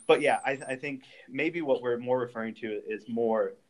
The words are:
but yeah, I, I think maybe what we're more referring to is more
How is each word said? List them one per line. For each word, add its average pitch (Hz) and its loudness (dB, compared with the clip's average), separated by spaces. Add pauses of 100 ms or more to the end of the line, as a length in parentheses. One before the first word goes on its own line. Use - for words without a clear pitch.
but 147 6
yeah, 127 2
I, 135 0 (160)
I 131 -4
think 139 -10 (240)
maybe 160 -2
what 131 4
we're 120 0
more 123 0
referring 113 -4
to 107 -6
is 107 -6
more 113 0 (160)